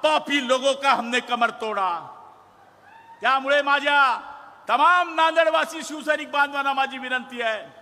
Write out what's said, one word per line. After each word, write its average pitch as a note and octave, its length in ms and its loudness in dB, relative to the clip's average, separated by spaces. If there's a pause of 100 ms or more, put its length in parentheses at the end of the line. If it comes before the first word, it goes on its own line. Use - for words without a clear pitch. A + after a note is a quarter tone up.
पापी C#4+ 440 0
लोगों C4 260 2
का C4+ 200 2
हमने A#3 260 -2
कमर A#3+ 300 0
तोडा. F#3+ 640 -4 (1080)
त्यामुळे C4+ 400 2
माझ्या C#4+ 600 2 (480)
तमाम E4 460 4
नांदेडवासी D#4+ 680 2
शिवसैनिक D4 480 -6
बांधवांना C#4 420 0
माझी C4 240 -2
विनंती B3+ 440 -6
आहे A3 260 -4 (140)